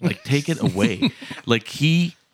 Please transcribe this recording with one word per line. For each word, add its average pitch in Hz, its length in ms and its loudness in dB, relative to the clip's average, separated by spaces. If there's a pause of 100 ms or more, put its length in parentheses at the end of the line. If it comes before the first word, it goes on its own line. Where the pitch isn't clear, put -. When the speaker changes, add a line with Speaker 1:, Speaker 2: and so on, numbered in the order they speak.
Speaker 1:
Like, - 220 -2
take 143 260 0
it 160 120 -2
away." 101 560 0
Speaker 2:
<laughs> - 280 -16
Speaker 1:
Like, 113 220 0
he 165 480 2 (180)